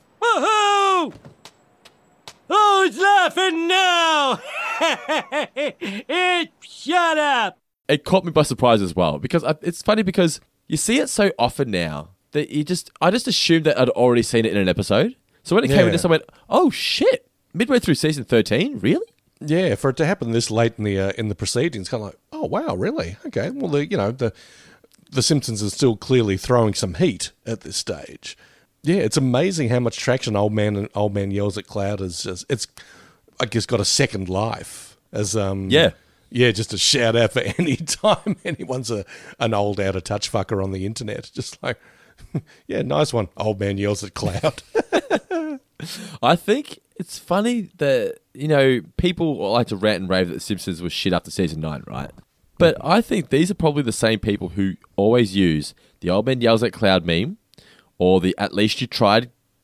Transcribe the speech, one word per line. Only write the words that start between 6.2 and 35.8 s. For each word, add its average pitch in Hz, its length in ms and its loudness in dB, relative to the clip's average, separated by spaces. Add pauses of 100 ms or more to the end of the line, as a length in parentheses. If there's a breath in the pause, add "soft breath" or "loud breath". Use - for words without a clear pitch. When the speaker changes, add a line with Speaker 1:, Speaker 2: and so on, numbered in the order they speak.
Speaker 1:
shut 330 560 -2
up. 254 400 0 (300)
Speaker 2:
It 143 160 0
caught 185 220 2
me 170 60 -4
by 156 120 4
surprise 117 380 4
as 87 140 -4
well, 78 240 2
because 151 240 -2
I, 147 180 0
it's 170 200 -6
funny 214 220 2
because 180 380 0 (260)
you 151 100 -4
see 240 220 0
it - 100 0
so 202 300 2
often 120 320 -2
now 82 380 -4 (220)
that 147 180 -2
you 147 160 -2
just, 175 340 -6
I 165 120 4
just 233 160 -2
assumed 165 380 2
that 147 140 2
I'd 127 100 4
already 120 320 4
seen 113 240 2
it 92 60 0
in 98 60 0
an 95 100 4
episode. 104 480 2 (280)
So - 120 0
when 233 80 4
it 254 60 0
came 156 180 6
in, - 60 2
Speaker 3:
Yeah. 165 100 2
Speaker 2:
I 180 40 2
went, 165 160 2 (260 soft breath)
"Oh 294 200 4
shit!" - 580 0 (260)
Midway 240 260 2
through 156 160 2
season 147 300 -2
thirteen, 127 540 2
really? 196 260 2 (340)
Speaker 3:
Yeah, 156 360 0
for 139 160 0
it 123 60 -6
to 156 80 0
happen 147 260 -2
this 113 200 0
late 113 260 2
in 107 60 -6
the, 98 160 0
uh, 95 180 0
in 110 120 -4
the 98 60 -4
proceedings, 120 540 -4
kinda 107 180 -6
like, - 100 -16 (160)
"Oh 311 120 -6
wow, 285 300 -4
really? 107 400 -4 (120)
Okay." 135 240 -4
Well, 269 200 -6
the, 147 140 0
you 151 100 -6
know, 107 160 0
the, 127 220 -4 (760 loud breath)
the 135 140 -2
Simpsons 117 400 0
are 101 60 -2
still 120 260 2
clearly 110 400 0
throwing 113 380 2
some 90 220 -4
heat 139 360 -2 (140)
at 113 160 -8
this - 160 -12
stage. - 600 -12 (460 soft breath)
Yeah, 170 140 2
it's 110 200 0
amazing 139 520 0
how 123 100 2
much 117 180 -2
traction 123 380 -2
Old 104 180 2
Man 104 220 0
and 101 200 -6
Old 104 180 0
Man 98 180 -2
Yells 101 260 -2
at 101 100 -8
Cloud 101 340 -4
has 90 220 -8
just, 92 260 -8
it's, 127 180 -4 (720 loud breath)
I - 60 -2
guess, 110 200 -2
got 117 140 0
a 104 60 -2
second 101 440 -2
life - 680 -6 (140)
as, 104 240 -4
um, 98 340 -2
Speaker 2:
Yeah. 139 220 4 (380 soft breath)